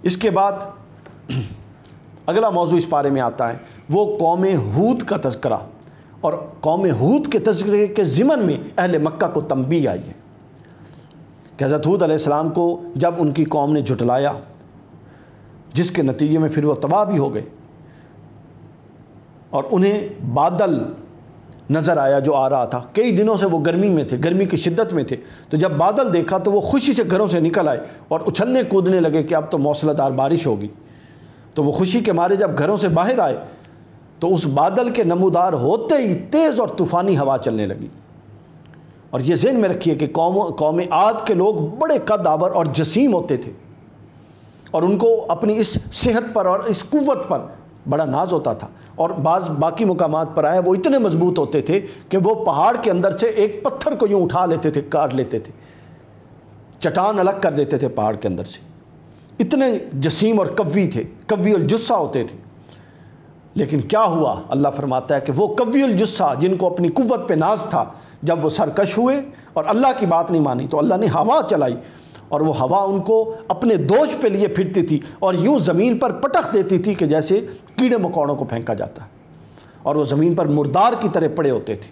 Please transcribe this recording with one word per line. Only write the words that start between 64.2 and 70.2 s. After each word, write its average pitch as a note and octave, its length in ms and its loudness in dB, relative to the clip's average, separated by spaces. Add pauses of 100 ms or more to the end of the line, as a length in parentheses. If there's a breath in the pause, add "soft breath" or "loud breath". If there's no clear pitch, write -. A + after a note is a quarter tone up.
अल्लाह C#3 200 0
फरमाता C3+ 440 -2
है C3+ 60 -2
कि - 100 -6
वो E3+ 240 0
कव्वी B3+ 280 2
उल B3+ 120 2
जुस्सा F3+ 420 0
जिनको F3+ 320 0
अपनी F3 220 0
कुव्वत B3 380 0
पे F#3 80 2
नाज F3 280 0
था, B2 300 -2 (260 loud breath)
जब E3 200 0
वो D#3 100 0
सरकश F#3 460 0
हुए C4 260 2 (340 loud breath)
और D3+ 80 -2
अल्लाह B3+ 280 2
की C4 140 -2
बात E3+ 240 2